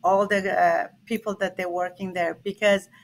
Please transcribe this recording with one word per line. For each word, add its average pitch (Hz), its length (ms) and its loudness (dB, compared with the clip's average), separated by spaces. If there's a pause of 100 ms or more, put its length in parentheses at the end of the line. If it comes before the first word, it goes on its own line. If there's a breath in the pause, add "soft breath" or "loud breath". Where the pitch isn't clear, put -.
all 196 240 4
the, 196 240 0
uh, - 380 2 (160)
people 220 320 -4
that 185 200 -4
they're 185 120 -4
working 180 440 -6
there, 170 300 -2
because 202 460 0 (160 soft breath)